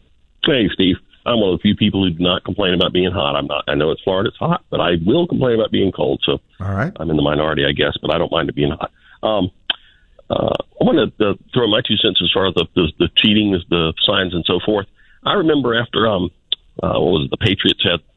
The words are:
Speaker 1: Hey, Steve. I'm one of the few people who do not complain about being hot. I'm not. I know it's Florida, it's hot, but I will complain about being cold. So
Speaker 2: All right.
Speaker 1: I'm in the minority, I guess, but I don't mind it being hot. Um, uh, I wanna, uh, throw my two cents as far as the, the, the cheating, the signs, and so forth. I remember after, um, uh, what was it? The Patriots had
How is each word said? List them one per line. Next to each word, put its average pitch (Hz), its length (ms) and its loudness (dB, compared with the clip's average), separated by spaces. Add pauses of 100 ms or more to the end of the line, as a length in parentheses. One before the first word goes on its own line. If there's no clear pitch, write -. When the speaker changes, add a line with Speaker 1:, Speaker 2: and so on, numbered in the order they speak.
(440)
Speaker 1:
Hey, 120 300 2
Steve. 92 240 2 (300)
I'm 120 120 2
one 95 140 2
of 85 40 0
the - 60 -6
few 104 120 4
people 98 280 0
who 92 80 2
do 82 120 -2
not 90 200 0
complain 92 320 -2
about 87 180 0
being 90 160 2
hot. 73 260 -2
I'm 71 120 -2
not. 71 200 -4
I 71 60 -2
know 76 160 2
it's - 140 -4
Florida, 95 260 0
it's - 80 -10
hot, 170 320 -2
but 78 100 -4
I 85 120 0 (120)
will 160 220 2
complain 123 300 0
about 110 160 0
being 101 200 0
cold. 69 320 -2
So 69 100 0 (260)
Speaker 2:
All 95 120 -6
right. 127 260 -2
Speaker 1:
I'm 80 120 -6
in 78 80 0
the 73 60 2
minority, 76 420 0
I 73 60 0
guess, 73 280 -2
but 73 140 -2
I 82 60 0
don't 82 120 -2
mind 80 160 0
it - 60 -6
being 71 160 0
hot. - 220 -6 (320)
Um, 104 260 0 (800)
uh, - 240 0 (260)
I - 40 2
wanna, 165 360 2
uh, 104 140 2 (180)
throw 120 160 2
my 107 140 2
two 107 160 -2
cents 92 240 0
as 85 100 0
far 95 160 0
as 87 60 -2
the, 85 220 0
the, 82 240 2
the 85 180 2
cheating, 104 420 2 (120)
the 82 200 0 (120)
signs, 95 320 0
and 82 100 -4
so 90 180 0
forth. 101 220 0 (380)
I 151 100 0
remember 151 400 2
after, 113 340 0
um, 90 220 0 (540)
uh, - 160 0
what 80 120 2
was 78 140 0
it? 62 60 -6
The - 120 -4
Patriots - 400 0
had 87 180 0 (160)